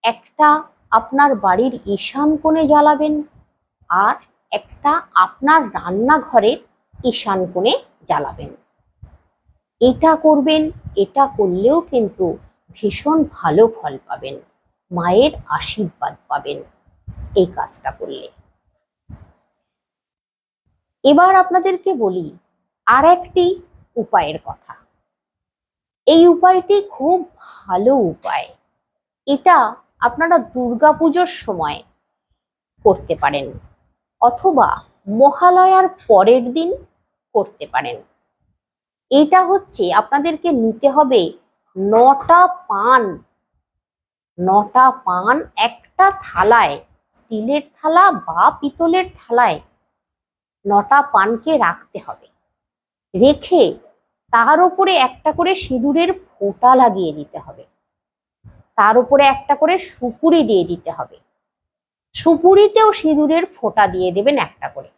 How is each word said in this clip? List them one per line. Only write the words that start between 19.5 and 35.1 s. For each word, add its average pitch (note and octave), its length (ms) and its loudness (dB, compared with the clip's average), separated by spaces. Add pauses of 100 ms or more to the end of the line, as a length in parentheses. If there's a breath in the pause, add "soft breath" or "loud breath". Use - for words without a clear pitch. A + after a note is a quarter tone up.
এবার E4 280 6 (120)
আপনাদেরকে F#4 480 -2 (120)
বলি F3+ 240 -4 (600)
আর B3+ 160 2 (120)
একটি F4+ 300 -2 (560)
উপায়ের E3 460 -4
কথা। - 260 -18 (1300)
এই E4 160 6 (100)
উপায়টি F#4 440 2 (180)
খুব D#4+ 220 -2 (320)
ভালো G3 440 -2 (180)
উপায়, - 360 -8 (800)
এটা C#4+ 300 2 (500)
আপনারা E4 300 0 (160)
দুর্গাপুজোর D4+ 760 0 (140)
সময় D#3+ 360 -8 (1040)
করতে F#3 280 0 (100)
পারেন C#3 240 -4 (760)
অথবা B3 480 0 (500)